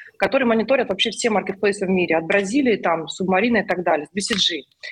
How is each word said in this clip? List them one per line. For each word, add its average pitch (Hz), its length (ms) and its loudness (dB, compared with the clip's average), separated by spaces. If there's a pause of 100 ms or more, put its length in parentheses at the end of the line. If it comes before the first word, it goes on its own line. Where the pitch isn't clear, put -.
(180)
которые 240 280 2
мониторят 226 440 2
вообще 196 200 -2
все 220 220 -2
маркетплейсы 196 560 -2
в - 20 0
мире, 175 260 2
от 165 100 0
Бразилии, 202 500 2
там, 165 320 -2
Субмарины 190 540 0
и - 60 -4
так 180 160 -2
далее, 160 220 0
с - 80 -18
B 196 80 -4
C 214 140 -2
G. 180 280 0 (280)